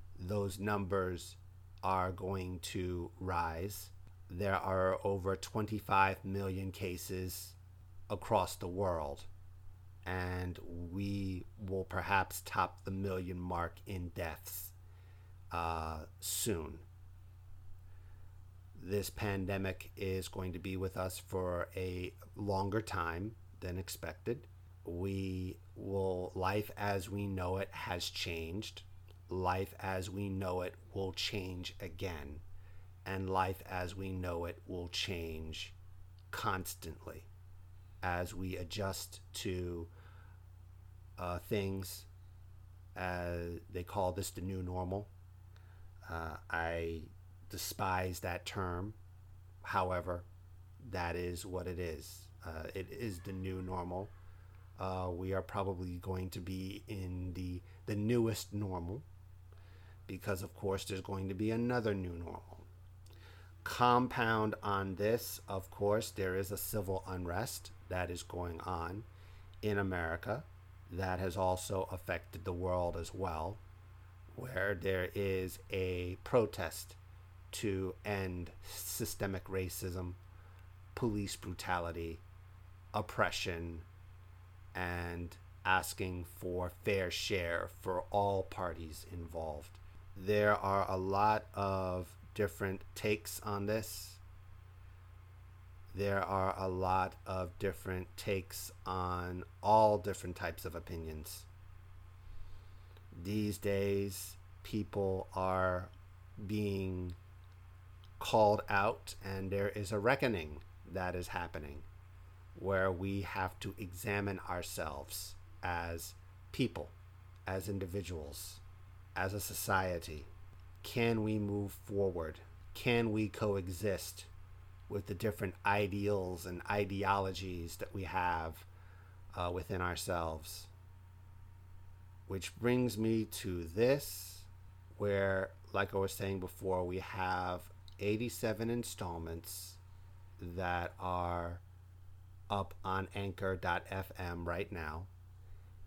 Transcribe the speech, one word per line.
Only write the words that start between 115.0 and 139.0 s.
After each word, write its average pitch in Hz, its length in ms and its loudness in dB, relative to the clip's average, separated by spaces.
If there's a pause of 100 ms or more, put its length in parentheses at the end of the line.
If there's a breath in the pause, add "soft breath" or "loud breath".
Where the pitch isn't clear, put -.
as 85 520 -2 (380)
people, - 380 0 (560)
as 95 220 0
individuals, 90 920 -4 (540)
as 95 200 2
a 104 60 -2
society. 90 840 2 (580)
Can 117 400 6
we 107 160 4
move 101 340 2 (120)
forward? 87 540 2 (360)
Can 117 380 6
we 107 160 4
coexist 95 960 0 (640)
with 101 180 -2
the 101 80 -2
different 101 400 0 (120)
ideals 101 800 4
and 90 240 -4
ideologies 95 1080 2
that - 160 -6
we 98 120 -2
have, 85 600 0 (680 loud breath)
uh, 87 180 2
within 90 300 0
ourselves? 82 840 0 (1600)
Which 95 320 -2
brings 123 380 6
me 110 280 6 (180)
to 87 220 0
this, 120 760 4 (540)
where, 98 540 6 (220)
like 98 220 4
I 98 40 4
was 95 140 4
saying 98 280 0
before, 92 440 0
we 90 160 0
have 90 600 0 (400)
eighty-seven 110 720 2
installments 85 1040 -4 (680)